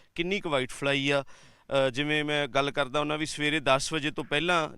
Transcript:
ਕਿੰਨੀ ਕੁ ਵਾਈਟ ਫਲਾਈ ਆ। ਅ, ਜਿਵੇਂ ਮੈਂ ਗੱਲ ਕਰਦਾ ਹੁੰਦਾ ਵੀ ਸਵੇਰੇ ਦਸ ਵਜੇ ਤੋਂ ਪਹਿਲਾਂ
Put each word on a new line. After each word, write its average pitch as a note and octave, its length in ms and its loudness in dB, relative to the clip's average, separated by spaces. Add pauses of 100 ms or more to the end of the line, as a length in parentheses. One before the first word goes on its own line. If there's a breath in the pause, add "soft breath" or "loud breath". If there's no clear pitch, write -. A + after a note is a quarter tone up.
(140 soft breath)
ਕਿੰਨੀ F#3 260 0
ਕੁ F3+ 80 -6
ਵਾਈਟ C3 220 0
ਫਲਾਈ C#3 400 0
ਆ। C#3 140 2 (640 soft breath)
ਅ, C3 40 2
ਜਿਵੇਂ D3 340 0
ਮੈਂ D3 240 0
ਗੱਲ C#3 220 0
ਕਰਦਾ C#3 300 0
ਹੁੰਦਾ D3+ 160 -2
ਵੀ D3+ 100 -4
ਸਵੇਰੇ D3 340 -2
ਦਸ C3+ 320 2
ਵਜੇ D3+ 180 -2
ਤੋਂ - 140 -6
ਪਹਿਲਾਂ D#3+ 540 0